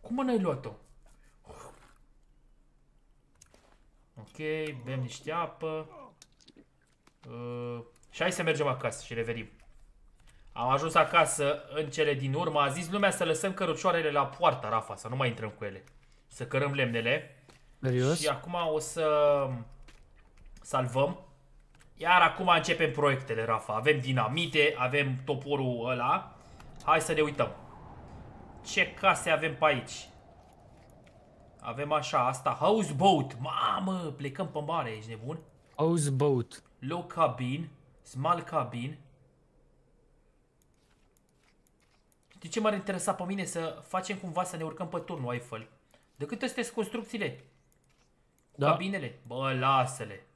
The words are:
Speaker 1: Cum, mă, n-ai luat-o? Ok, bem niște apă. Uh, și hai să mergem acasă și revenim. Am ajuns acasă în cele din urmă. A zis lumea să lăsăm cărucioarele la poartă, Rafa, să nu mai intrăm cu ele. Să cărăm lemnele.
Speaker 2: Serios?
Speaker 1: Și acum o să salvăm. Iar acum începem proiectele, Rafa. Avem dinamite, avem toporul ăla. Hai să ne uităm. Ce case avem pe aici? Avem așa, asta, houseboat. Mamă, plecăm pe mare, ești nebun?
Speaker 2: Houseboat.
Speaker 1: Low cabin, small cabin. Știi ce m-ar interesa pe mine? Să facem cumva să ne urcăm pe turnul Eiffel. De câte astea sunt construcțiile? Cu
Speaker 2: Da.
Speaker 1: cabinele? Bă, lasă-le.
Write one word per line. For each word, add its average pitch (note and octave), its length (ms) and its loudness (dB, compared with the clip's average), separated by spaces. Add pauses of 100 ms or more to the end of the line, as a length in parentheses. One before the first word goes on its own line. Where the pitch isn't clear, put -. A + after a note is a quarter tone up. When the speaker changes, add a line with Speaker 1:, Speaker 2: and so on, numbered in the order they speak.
Speaker 1:
Cum, A#3 140 -8
mă, C4+ 80 -2
n-ai B3 160 2
luat-o? C3+ 320 -2 (3500)
Ok, G#2+ 200 -18 (460)
bem C3 160 -6
niște B2+ 320 -8
apă. D#3+ 560 -4 (1400)
Uh, A#2+ 500 -8 (320)
și - 100 -6
hai F3+ 100 2
să F3+ 120 -4
mergem D3 240 2
acasă B2+ 380 -2
și - 80 -10
revenim. A2+ 360 -4 (1000)
Am B2 180 -2
ajuns C#3+ 260 2
acasă D3+ 680 4 (100)
în D3+ 160 -2
cele D3 240 2
din C3+ 200 -2
urmă. D3+ 280 2
A C#3 80 4
zis E3 200 -4
lumea G3+ 220 4
să F3 140 0
lăsăm D#3+ 280 0
cărucioarele E3+ 580 2
la C#3+ 160 4
poartă, C3+ 400 2
Rafa, A2 280 -2
să - 120 -14
nu B2 80 -6
mai C3+ 120 0
intrăm A2 220 -4
cu - 140 -12
ele. F#2+ 200 -10 (440)
Să - 200 -10
cărăm C#3 260 0
lemnele. B2 680 0 (380)
Speaker 2:
Serios? C3 380 2
Speaker 1:
Și D3+ 80 0
acum C#3+ 260 -4 (180)
o D#3 80 2
să D3 680 4 (1120)
salvăm. C3+ 580 0 (760)
Iar F3 260 6
acum F3+ 260 4
începem E3 440 4
proiectele, C3 540 2
Rafa. A2 300 0
Avem C#3 240 4
dinamite, C3+ 760 2
avem C3 460 0
toporul C3 680 -2
ăla. C3 460 0 (480)
Hai D#3 180 4
să D#3+ 120 -2
ne D#3 80 4
uităm. C#3+ 340 0 (1120)
Ce F#3 280 0
case F3 360 2
avem D3+ 280 2
pe D#3 80 2
aici? - 440 0 (1500)
Avem C3+ 320 -6
așa, C#3+ 360 2
asta, C3 260 0
houseboat. D#3 880 4
Mamă, F#3 760 -2
plecăm C#3+ 320 -6
pe D3+ 100 -6
mare, D3 300 -2
ești A2 200 -10
nebun? A#2 300 -10 (360)
Speaker 2:
Houseboat. C#3+ 880 2 (160)
Speaker 1:
Low E3 240 -4
cabin, C3+ 680 -2 (320)
small D#3+ 400 -2
cabin. B2+ 560 -4 (3500)
Știi E3 140 -16
ce A3+ 100 -2
m-ar G#3+ 140 4
interesa F#3 400 -2
pe F3+ 120 -4
mine? F#3+ 200 -4
Să - 420 -6
facem F#3 300 -4
cumva F3+ 260 -4
să F3+ 140 -6
ne D#3+ 60 -4
urcăm D#3+ 260 -8
pe E3+ 100 -4
turnul C3+ 340 -6
Eiffel. A2+ 340 -8 (480)
De C#3+ 100 -6
câte B3 200 -6
astea B3 180 -4
sunt - 120 -8
construcțiile? G#3 680 -6 (1080)
Cu - 80 -20
Speaker 2:
Da. C#3+ 100 4
Speaker 1:
cabinele? E3 580 -2
Bă, C3 260 -2
lasă-le. B2+ 720 0 (120)